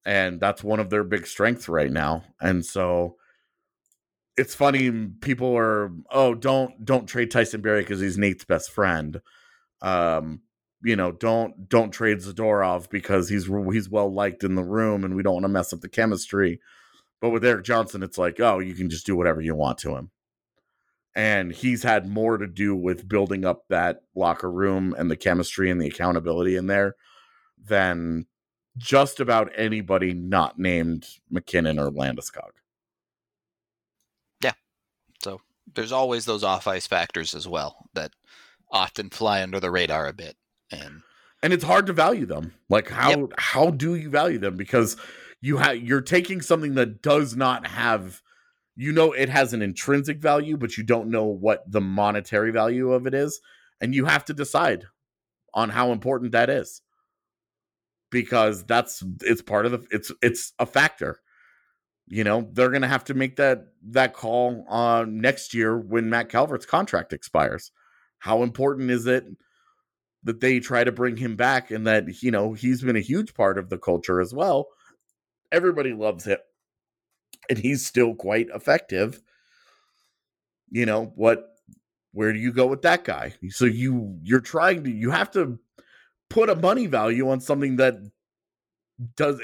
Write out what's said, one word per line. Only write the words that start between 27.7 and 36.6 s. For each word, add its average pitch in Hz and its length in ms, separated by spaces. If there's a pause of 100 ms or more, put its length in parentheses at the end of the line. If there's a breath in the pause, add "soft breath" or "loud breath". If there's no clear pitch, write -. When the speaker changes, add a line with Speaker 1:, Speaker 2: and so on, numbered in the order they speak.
Speaker 1:
just 135 420
about 117 380
anybody 95 560
not 90 460
named 85 500 (220)
MacKinnon 82 480
or 71 120
Landeskog. 65 600 (1900)
Speaker 2:
Yeah. 127 100 (720)
So 95 160 (320)
there's 117 200
always 127 340
those 107 180
off-ice 95 420